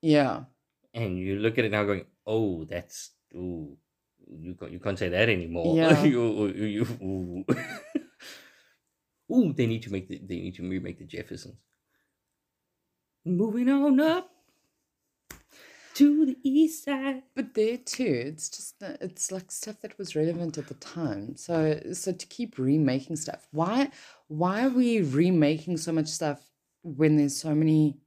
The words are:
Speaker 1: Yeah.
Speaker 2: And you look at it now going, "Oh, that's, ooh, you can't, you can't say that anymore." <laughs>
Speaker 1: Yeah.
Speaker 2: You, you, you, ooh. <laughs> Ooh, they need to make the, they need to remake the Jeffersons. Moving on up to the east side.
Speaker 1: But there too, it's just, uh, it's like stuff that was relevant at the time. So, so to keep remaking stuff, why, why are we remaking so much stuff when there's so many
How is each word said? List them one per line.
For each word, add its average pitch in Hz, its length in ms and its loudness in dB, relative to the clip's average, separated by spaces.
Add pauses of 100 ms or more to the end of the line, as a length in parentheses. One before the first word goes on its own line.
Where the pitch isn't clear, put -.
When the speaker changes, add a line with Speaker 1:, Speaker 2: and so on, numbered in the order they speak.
Speaker 1:
Yeah. 143 420 4 (500)
Speaker 2:
And 101 260 -4
you 98 180 -4
look 113 220 0
at 117 60 2
it 104 60 -2
now 104 120 2
going, 101 220 -2 (200)
"Oh, 104 400 -2
that's, - 460 -12 (240)
ooh, 82 420 -10 (500)
you 82 280 -16
can't, 78 160 -14
you 92 80 -12
can't 98 180 -4
say 95 120 -2
that 101 200 2
anymore." 92 460 0
<laughs> - 20 4
Speaker 1:
Yeah. 160 260 6
Speaker 2:
You, 117 440 2
you, 95 180 -4
you, 104 160 -2 (220)
ooh. 92 420 -6 (1900)
<laughs> - 0 -
Ooh, 226 220 4
they 120 140 0
need 113 160 -2
to - 80 -10
make 95 160 -4
the, - 100 -10
they 95 200 -8
need 92 180 -8
to 90 120 -8
remake 92 300 -6
the - 80 -18
Jeffersons. - 540 -14 (1700)
Moving 214 440 0
on 277 300 4
up 320 320 2 (1600)
to 294 300 6
the 262 180 -2
east 302 420 2
side. 269 380 -4 (120)
Speaker 1:
But 254 180 -4
there 220 240 0
too, 165 480 -2
it's 151 240 -10
just, - 320 -16
uh, 196 200 -12
it's 185 300 -8
like 185 200 -10
stuff - 300 -12
that - 160 -16
was 185 180 -10
relevant 160 420 -2
at 143 100 -10
the - 80 -14
time. 123 600 -8
So, 156 440 0 (140)
so 185 200 -6
to 180 120 -10
keep - 320 -10
remaking 135 600 2
stuff, - 340 -10
why, 214 400 0 (360)
why 180 380 0
are 269 40 4
we 240 320 2
remaking 160 760 2
so 165 140 -6
much 160 160 0
stuff 147 340 -4 (400)
when 151 360 4
there's 143 200 2
so 156 160 -2
many 156 520 4